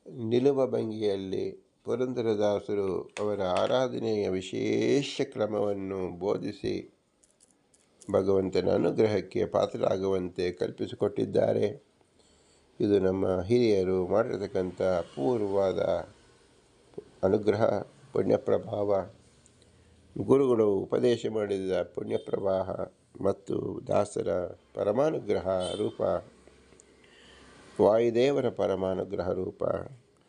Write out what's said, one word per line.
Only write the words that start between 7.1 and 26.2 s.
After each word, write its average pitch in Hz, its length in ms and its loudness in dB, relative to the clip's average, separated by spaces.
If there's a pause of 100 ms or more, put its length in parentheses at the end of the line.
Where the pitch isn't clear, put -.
ಭಗವಂತನ 95 600 2
ಅನುಗ್ರಹಕ್ಕೆ 95 760 2
ಪಾತ್ರರಾಗುವಂತೆ 95 1080 0
ಕಲ್ಪಿಸಿಕೊಟ್ಟಿದ್ದಾರೆ. 104 1400 -2 (840)
ಇದು 101 200 4
ನಮ್ಮ 92 400 0
ಹಿರಿಯರು 95 640 2
ಮಾಡಿರತಕ್ಕಂಥ 98 760 -2
ಅಪೂರ್ವವಾದ 95 1200 0 (1160)
ಅನುಗ್ರಹ, 104 600 4 (300)
ಪುಣ್ಯ 107 240 4
ಪ್ರಭಾವ. 101 680 0 (1120)
ಗುರುಗಳು 113 560 4
ಉಪದೇಶ 120 520 0
ಮಾಡಿದ 98 560 -2
ಪುಣ್ಯ 107 340 -6
ಪ್ರವಾಹ 95 600 -2 (440)
ಮತ್ತು - 640 -4
ದಾಸರ 98 600 0 (280)
ಪರಮಾನುಗ್ರಹ 98 1000 0
ರೂಪ, 107 280 -4 (1800)